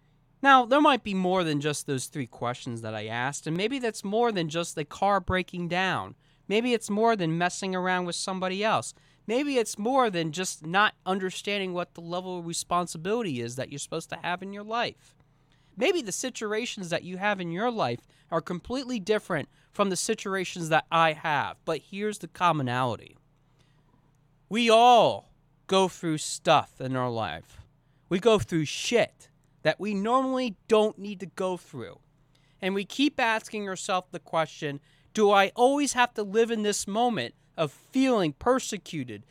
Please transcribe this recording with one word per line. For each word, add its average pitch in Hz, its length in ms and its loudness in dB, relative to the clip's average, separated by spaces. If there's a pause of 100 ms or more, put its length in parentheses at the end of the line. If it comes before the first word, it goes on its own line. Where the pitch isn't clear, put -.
(420)
Now, 262 240 8
there 269 160 4
might 285 220 4
be 208 100 -4
more 185 300 2
than 147 180 0
just 147 240 -4
those 135 220 -4
three 139 180 -8
questions 120 560 -8
that 110 140 -8
I 107 120 -8
asked, 123 380 -6
and 160 100 -2
maybe 226 240 -2
that's 226 240 -4
more 226 280 0
than 170 180 -2
just 170 260 -6
the 151 100 -4
car 196 340 0
breaking 180 480 -4
down. 170 480 -2 (320)
Maybe 233 260 2
it's - 160 -2
more 226 260 2
than 165 220 0
messing 180 380 -2
around 180 300 0
with 175 100 -6
somebody 185 480 -4
else. 185 300 0 (340)
Maybe 269 300 0
it's 220 200 0
more 240 320 2
than 165 220 -2
just 175 340 -8
not 190 300 2 (100)
understanding 190 680 -4
what 175 200 -6
the 170 80 -18
level 180 380 -6
of 170 80 -10
responsibility 175 920 -4
is 120 140 -8
that 131 160 -8
you're 143 80 -12
supposed - 300 -10
to - 120 -10
have 175 200 -6
in 196 120 -12
your 208 100 -12
life. 220 520 -8 (640)
Maybe 330 240 2
the 202 100 -8
situations 214 800 -6
that 170 140 -2
you 180 140 -10
have 202 220 -2
in 175 120 -6
your 202 180 -2
life 151 380 -4 (240)
are 165 100 0
completely 240 580 -6
different 190 500 -2 (220)
from 202 180 0
the 180 60 -2
situations 190 720 -4
that 156 220 4
I 165 220 4
have, 139 520 -2
but 156 160 -4
here's 208 380 -8
the 175 80 -12
commonality. 131 920 0 (1300)
We 226 220 2
all 220 640 8 (320)
go 190 220 4
through 160 320 -4
stuff - 600 2
in 131 160 -6
our 123 140 -2
life. 95 520 -6 (480)
We 185 100 0
go 220 180 6
through 160 280 -2
shit - 640 -2 (340)
that - 160 0
we 208 160 -4
normally 254 600 0 (120)
don't 214 320 4
need 202 220 -12
to 196 40 -10
go 185 320 -6
through. 113 420 -14 (640)
And 190 140 0
we 202 100 -2
keep - 340 0
asking 220 480 -2
ourselves 185 440 -4
the 170 80 -10
question, 151 600 -4 (360)
"Do 208 160 6
I 196 240 6
always 277 380 2
have 247 200 2
to 214 100 -4
live 220 280 2
in 220 100 -2
this 208 260 -2
moment 208 460 0 (240)
of 156 140 -2
feeling 240 640 0
persecuted, 165 960 -4